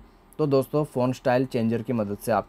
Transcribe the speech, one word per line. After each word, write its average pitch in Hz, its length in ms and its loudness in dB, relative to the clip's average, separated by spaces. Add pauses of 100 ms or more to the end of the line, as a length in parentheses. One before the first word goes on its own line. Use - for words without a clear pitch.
(380)
तो 151 80 0
दोस्तों, 139 380 0
फ़ॉन्ट 127 300 -2
स्टाइल 127 320 0
चेंजर 113 360 -2
की 127 100 -6
मदद 104 260 -2
से - 140 -2
आप 98 160 0